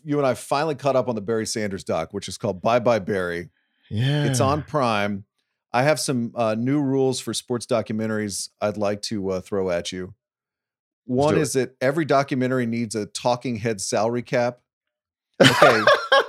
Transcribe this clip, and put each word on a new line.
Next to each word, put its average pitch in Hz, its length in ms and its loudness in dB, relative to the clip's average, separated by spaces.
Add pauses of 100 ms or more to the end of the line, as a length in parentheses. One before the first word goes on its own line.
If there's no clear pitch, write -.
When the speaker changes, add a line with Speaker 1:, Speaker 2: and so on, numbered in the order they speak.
Speaker 1:
you 147 140 -2
and 143 80 2
I 127 80 2
finally 151 400 -2
caught 131 220 0
up 127 120 0
on 120 80 0
the 107 40 -6
Barry 110 260 -2
Sanders 101 380 -4
doc, 85 300 -4
which 98 140 -8
is 98 100 -10
called 95 240 -4
Bye 113 160 4
Bye 117 200 2
Barry. 87 520 -4 (400)
Speaker 2:
Yeah. 139 360 0
Speaker 1:
It's 135 140 0
on 143 240 0
Prime. 104 600 -2 (480)
I 120 120 2
have 147 160 2
some, 120 340 -2
uh, 110 220 0
new 131 240 0
rules 131 400 0
for 113 140 -6
sports - 320 -6
documentaries 107 840 -2 (120)
I'd 104 180 -2
like 104 240 -2
to, 98 280 -6
uh, 92 120 -2
throw 95 280 -2
at 87 220 -4
you. 92 220 -10 (920)
Speaker 2:
Let's 127 200 0
Speaker 1:
One 156 80 4
Speaker 2:
do 165 60 4
it. - 20 2
Speaker 1:
is 131 100 -2
that 131 280 -2
every 147 260 2
documentary 131 600 0
needs 117 300 -4
a 104 100 -4
talking 120 500 -2
head 107 240 -4
salary 117 420 -2
cap. 123 380 -2 (800)
Okay. 147 480 6
Speaker 2:
<laughs> 554 40 8 (360)